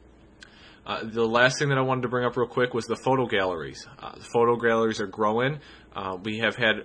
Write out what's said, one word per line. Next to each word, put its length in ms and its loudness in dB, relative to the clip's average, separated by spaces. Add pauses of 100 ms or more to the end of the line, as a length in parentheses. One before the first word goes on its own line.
(840)
Uh, 160 -6
the 240 -2
last 340 4
thing 100 0
that 80 2
I 40 2
wanted 200 -2
to 80 -2
bring 160 0
up 100 -2
real 100 0
quick 280 0
was 140 -4
the 100 -2
photo 280 2
galleries. 640 -2 (140)
Uh, 140 -14
the 180 -20
photo 240 4
galleries 420 2
are 80 -4
growing. 520 0 (360)
Uh, 260 -6
we 180 -6
have 180 0
had 280 2